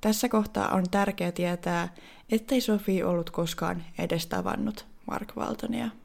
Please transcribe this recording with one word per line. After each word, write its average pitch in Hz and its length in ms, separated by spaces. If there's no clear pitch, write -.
Tässä 214 280
kohtaa 214 400
on 190 220
tärkeää 196 420
tietää, 175 560
ettei 226 300
Sophie 208 440
ollut 175 260
koskaan 170 540
edes 170 280
tavannut - 600
Mark - 300
Waltonia. - 520